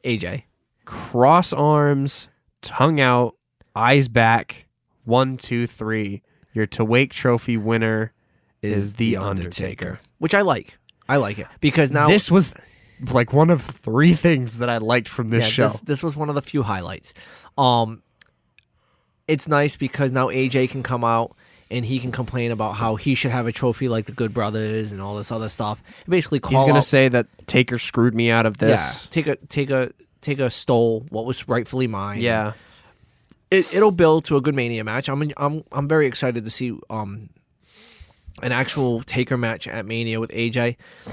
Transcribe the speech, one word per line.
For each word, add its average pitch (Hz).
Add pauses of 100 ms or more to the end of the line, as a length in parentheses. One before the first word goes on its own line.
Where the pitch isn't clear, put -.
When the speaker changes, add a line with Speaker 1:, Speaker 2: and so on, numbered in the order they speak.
Speaker 1:
A 123
J. 87 (400)
Speaker 2:
cross 147
arms, 143 (320)
tongue 147
out, 123 (400)
eyes 127
back. 113 (380)
One, 127
two, 120
three. 107 (300)
Your 110
Tawake 120
Trophy 120
winner 110 (480)
is 107
Speaker 1:
Is 101
Speaker 2:
The 117
Speaker 1:
The 104
Speaker 2:
Undertaker. 92
Speaker 1:
Undertaker. - (180)
Which 160
I 202
like. 147 (320)
I 139
like 104
it. - (120)
Because 147
now 147
Speaker 2:
This 196
was, 175 (560)
like, 120
one 151
of 160
three 139
things 127
that 120
I 117
liked 113
from 117
this 117 (140)
Speaker 1:
Yeah, 120
Speaker 2:
show. 107
Speaker 1:
this, 107
this 143
was 156
one 151
of 147
the 139
few 143
highlights. 95 (460)
Um, 117 (1200)
it's 156
nice 147
because 135
now 131
A 131
J 127
can 135
come 123
out 117 (360)
and 120
he 131
can 123
complain 120
about 107
how 110
he 135
should 123
have 120
a 117
trophy 127
like 113
the 101
Good 110
Brothers 107
and 98
all 101
this 104
other 110
stuff. 107 (220)
And -
basically 165
Speaker 2:
He's -
Speaker 1:
call 135
Speaker 2:
gonna 143
Speaker 1:
out 139
Speaker 2:
say 135
that 123 (200)
Taker 123
screwed 117
me 117
out 113
of 107
this. 110
Speaker 1:
Yeah, -
take 156
a, 147 (100)
take 139
a, 131 (280)
take 143
a 127
stole 117
what 113
was 127
rightfully 123
mine. 101
Speaker 2:
Yeah. 110 (960)
Speaker 1:
It, 185
it'll 208
build 165
to 151
a 139
good 143
Mania 120
match. 113
I'm, 143
I'm, 147 (100)
I'm 143
very 156
excited 120
to 110
see, 120 (120)
um, 104 (1160)
an 123
actual 123
Taker 127
match 113
at 110
Mania 113
with 117
A 117
J. 120 (360)